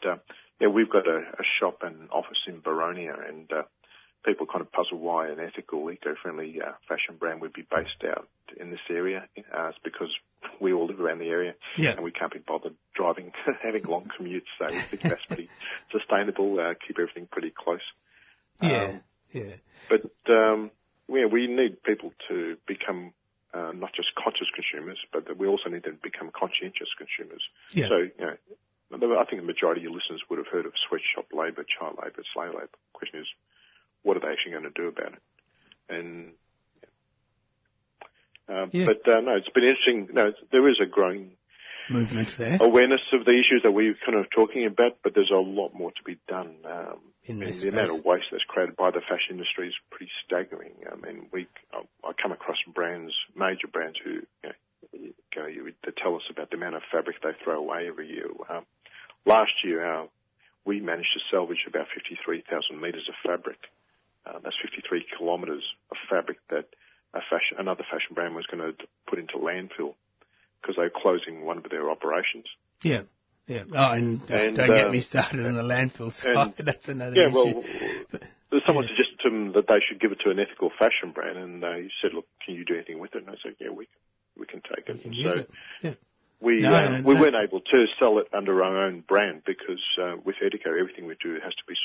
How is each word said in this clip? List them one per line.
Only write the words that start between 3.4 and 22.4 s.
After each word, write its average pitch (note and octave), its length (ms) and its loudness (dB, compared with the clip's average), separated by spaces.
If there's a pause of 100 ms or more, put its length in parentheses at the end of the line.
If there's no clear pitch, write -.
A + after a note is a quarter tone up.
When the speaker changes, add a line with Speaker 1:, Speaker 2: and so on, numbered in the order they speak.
Speaker 1:
uh, D#2 100 -2 (640)
people F#2+ 220 0
kind - 140 -4
of E2 120 -12
puzzle F2 260 0
why E2 300 0
an D2+ 100 -8
ethical, D#2+ 500 -6
eco-friendly, D#2+ 720 -8
uh, D2+ 120 -8 (160)
fashion E2 280 -4
brand E2 240 -4
would D#2+ 120 -10
be E2+ 180 -14
based - 400 -4
out - 160 -6 (320)
in F2 120 -12
this F2 100 -12 (100)
area. F#2 380 -2 (100)
Uh, E2 300 -6
it's E2 160 -10
because E2 240 -8 (520)
we F#2+ 120 2
all E2+ 160 2
live G2 100 -8
around E2 220 -2
the E2 80 -4
area, F2 260 -2 (220)
Speaker 2:
Yeah. D#3+ 160 2
Speaker 1:
and - 100 -6
we E2+ 80 -6
can't E2 220 -4
be D#2 80 -12
bothered D#2+ 340 -6 (200)
driving, F2+ 360 0 (160)
<laughs> C#3 160 -2
having G#2+ 220 -2
long E2+ 340 -4
commutes, F2+ 300 -8 (100)
so E2 80 -2
we D#2+ 140 -4
think - 240 -8
it E3+ 60 4
has - 80 -2 (100)
to - 80 -8
be E2+ 120 -12 (220)
Speaker 2:
<laughs> - 220 -14
Speaker 1:
sustainable, G2+ 640 0
uh, E2+ 160 0 (120)
keep F#2+ 120 -8
everything F2 320 -4
pretty D#2+ 260 -6
close. - 260 -4 (800)
Speaker 2:
Yeah, C3+ 240 2
Speaker 1:
Um, G2 160 -8 (300)
Speaker 2:
yeah. G2+ 220 -10 (360)
Speaker 1:
But, A2 140 4 (320)
um, A2 360 6 (380)
yeah, C3 180 4
we A#2+ 200 4
need A#2+ 380 0
people G#2 280 -2 (160)
to E2+ 280 -4 (100)